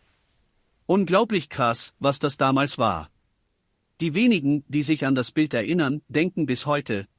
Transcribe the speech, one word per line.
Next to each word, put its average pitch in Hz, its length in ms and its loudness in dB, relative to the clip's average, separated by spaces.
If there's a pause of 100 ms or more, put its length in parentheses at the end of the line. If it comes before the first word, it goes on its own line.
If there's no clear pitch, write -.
(840)
Unglaublich 190 640 2
krass, 117 500 -2
was 139 200 0
das 143 180 -2
damals 135 400 0
war. 92 320 -2 (880)
Die 165 140 -4
wenigen, 151 560 2
die 147 140 0
sich 147 220 0
an 135 100 2
das 127 160 -2
Bild 156 220 0
erinnern, 143 540 -2
denken 165 380 -2
bis 127 200 -4
heute, 143 420 -4 (120)